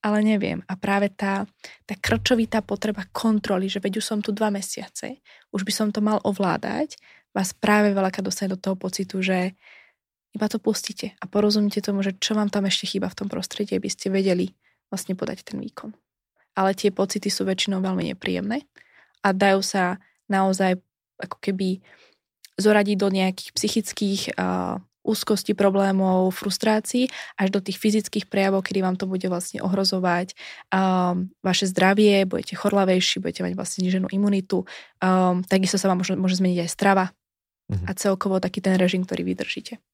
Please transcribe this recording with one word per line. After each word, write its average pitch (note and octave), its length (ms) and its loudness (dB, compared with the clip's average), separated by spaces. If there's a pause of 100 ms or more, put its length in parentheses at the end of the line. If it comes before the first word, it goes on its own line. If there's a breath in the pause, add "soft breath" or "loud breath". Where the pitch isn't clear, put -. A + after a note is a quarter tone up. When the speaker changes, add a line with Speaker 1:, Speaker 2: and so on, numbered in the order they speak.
Speaker 1:
ale G#3+ 160 2
neviem. G#3+ 480 2
A F#3 80 -6
práve G3+ 320 0
tá, G3 400 -4 (400 loud breath)
tá G3+ 80 -8
krčovitá A3+ 640 0
potreba G3+ 480 -4
kontroly, G3 640 0
že G3 80 -4
veď G3 160 -2
už G#3+ 80 -4
som G#3 160 -2
tu G#3 160 -2
dva G#3+ 160 0
mesiace, - 720 -10 (320 soft breath)
už F#3+ 80 0
by G3+ 80 -4
som A3 160 0
to G#3 160 0
mal G#3+ 160 2
ovládať, G3 800 -2 (320 soft breath)
vás F#3+ 240 -2
práve G#3 400 4
veľakrát F#3+ 320 -2
dostane F#3+ 240 -4
do F#3 80 -6
toho F#3+ 160 -2
pocitu, F#3+ 480 -6
že F#3 320 0 (800 soft breath)
iba G#3+ 160 -2
to A3 80 -4
pustíte - 560 -4
a - 80 -12
porozumíte G#3 560 2
tomu, G3 240 -2
že G3 80 -2
čo G#3+ 240 -2
vám G#3 160 0
tam G3 160 0
ešte - 160 -2
chýba F#3+ 240 -4
v - 160 -10
tom G3 80 -6
prostredí, - 400 -6
aby G3 160 -2
ste - 240 -4
vedeli F#3+ 400 2 (360)
vlastne - 240 -6
podať - 320 -6
ten - 160 -8
výkon. - 320 -14 (640)
Ale F#3+ 160 2
tie G3 160 0
pocity G3 400 -2
sú G3 160 -2
väčšinou F#3+ 400 -2
veľmi F#3 240 -2
nepríjemné F#3+ 560 -4 (560 soft breath)
a F#3+ 160 2
dajú G3 240 6
sa F#3 400 -2 (320 soft breath)
naozaj F#3+ 480 2 (400)
ako - 240 -12
keby F#3+ 400 -2 (720 soft breath)
zoradiť G#3 400 4
do G3 160 2
nejakých F#3+ 400 0
psychických, G#3 680 -2 (200)
a, F#3 400 -2 (240)
úzkosti, G#3+ 480 0
problémov, F#3+ 800 2
frustrácií, G#3+ 800 0 (240 loud breath)
až F#3+ 160 2
do G3 80 0
tých F#3+ 160 -6
fyzických G#3+ 560 0
prejavov, G3 320 2
kedy G3 160 -2
vám F#3 160 0
to F#3+ 80 -6
bude F#3 240 -4
vlastne F3+ 320 -6
ohrozovať, F#3 720 0 (400 loud breath)
a, F#3 400 4 (320)
vaše F#3+ 240 2
zdravie, G3 560 6
budete F#3 320 -4
chorlavejší, F#3+ 640 2
budete F3 240 -4
mať F3 160 -2
vlastne - 240 -4
zníženú F#3 240 0
imunitu, G3 560 0 (400 loud breath)
a, F#3 320 4 (160)
takisto F#3+ 240 2
sa F#3+ 160 2
vám F3+ 80 2
môže, F#3 160 0
môže F#3 240 2
zmeniť F3+ 240 2
aj E3+ 80 -6
strava G3 340 4 (640)
Speaker 2:
Mhm. F#2 160 -2
Speaker 1:
a F2+ 80 -4
celkovo F#3+ 480 0
taký F#3 240 -4
ten F#3 160 4
režim, F#3 240 2
ktorý F#3 320 -4
vydržíte. - 400 -10 (180)